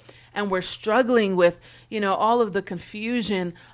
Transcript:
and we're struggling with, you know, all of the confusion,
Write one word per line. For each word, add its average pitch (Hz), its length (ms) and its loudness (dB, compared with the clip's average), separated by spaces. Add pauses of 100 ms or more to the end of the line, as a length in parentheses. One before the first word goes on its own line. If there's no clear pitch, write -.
(340)
and 202 160 -4
we're 185 120 0
struggling 220 720 2
with, 175 240 4 (300)
you 220 100 -6
know, 196 160 0
all 233 240 2
of 208 140 0
the 196 80 -2
confusion, 202 920 -4 (200)